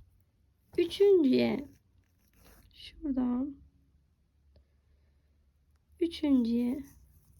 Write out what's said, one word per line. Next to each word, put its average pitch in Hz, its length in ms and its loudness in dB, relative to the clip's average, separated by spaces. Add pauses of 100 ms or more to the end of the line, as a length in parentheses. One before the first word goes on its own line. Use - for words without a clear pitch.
(800)
Üçüncüye 302 880 2 (1040)
şuradan 262 840 -6 (2500)
üçüncüye 262 840 -2 (560)